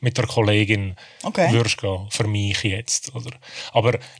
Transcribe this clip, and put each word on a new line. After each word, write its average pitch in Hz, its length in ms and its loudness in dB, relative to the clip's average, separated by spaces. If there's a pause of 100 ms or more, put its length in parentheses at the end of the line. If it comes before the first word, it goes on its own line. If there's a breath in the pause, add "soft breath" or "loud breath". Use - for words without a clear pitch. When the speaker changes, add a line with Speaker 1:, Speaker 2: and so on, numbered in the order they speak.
Speaker 1:
mit 123 160 0
der 117 100 2
Kollegin 104 680 2 (300 loud breath)
Speaker 2:
Okay. 165 260 2
Speaker 1:
würdest 113 280 2
gehen, 95 320 -4
für 110 180 0
mich 101 340 0
jetzt, - 540 -4
oder? 120 140 -10 (420 loud breath)
Aber 117 260 4 (220 loud breath)